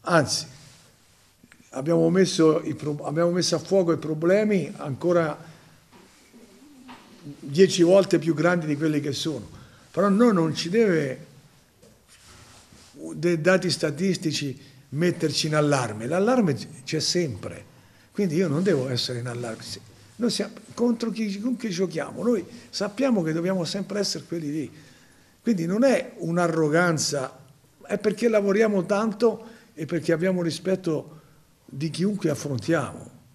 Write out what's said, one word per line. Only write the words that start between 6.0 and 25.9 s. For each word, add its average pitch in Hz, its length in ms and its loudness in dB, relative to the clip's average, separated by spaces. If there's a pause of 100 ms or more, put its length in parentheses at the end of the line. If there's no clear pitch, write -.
dieci 147 600 4
volte 180 360 6
più 160 140 0
grandi 165 340 2
di 147 100 -2
quelli 151 240 0
che 139 120 -4
sono. 123 440 -8 (340)
Però 196 200 2
noi 226 220 6
non 165 220 2
ci 160 140 -6
deve, 175 580 0 (1900)
dei 160 260 0
dati 185 300 4
statistici, 151 840 -2 (340)
metterci 160 580 0
in 151 80 0
allarme. 123 500 0
L'allarme 190 480 2
c-, 110 120 -8 (180)
c'è 156 160 -4
sempre, - 640 -4 (480)
quindi 180 240 -2
io 185 120 2
non 147 140 0
devo 143 260 2
essere 123 300 -4
in 120 80 -8
allarme. 117 360 -8
Se-, - 180 -14 (360)
noi 226 140 0
siamo, - 220 -6 (220)
contro 233 360 -2
chi, 202 300 -6
con 247 160 -4
chi 226 140 -6
giochiamo? 160 520 -6
Noi 226 220 0 (260)
sappiamo 208 520 0
che 156 100 -2
dobbiamo 170 320 -2
sempre 196 340 -6
essere 190 260 -4
quelli 160 280 -6
lì. 151 180 -6 (720)
Quindi 175 240 0
non 202 180 0
è - 340 2